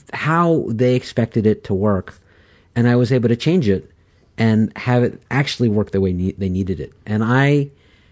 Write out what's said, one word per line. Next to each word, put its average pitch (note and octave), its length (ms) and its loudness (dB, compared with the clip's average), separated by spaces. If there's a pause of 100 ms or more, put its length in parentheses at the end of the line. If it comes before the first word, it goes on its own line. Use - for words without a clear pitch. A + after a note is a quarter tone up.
(140)
how E3 540 0
they B2 280 0
expected A#2 520 -2
it G#2+ 180 0
to G#2 80 -4
work, F#2+ 460 -2 (560)
and A#2+ 120 2
I B2 100 4
was B2 160 2
able A#2+ 160 2
to A#2 80 0
change D#3 320 0
it F#2+ 200 0 (480)
and A2 400 2
have B2 260 0
it - 180 -4 (100)
actually B2+ 380 -2
work G#2 220 -2
the G2 100 -2
way F#2+ 120 0
ne-, F2+ 240 -2
they F#2+ 120 -4
needed F#2 300 -4
it. - 120 -12 (140)
And G#2+ 180 -2
I C#3 460 2 (420)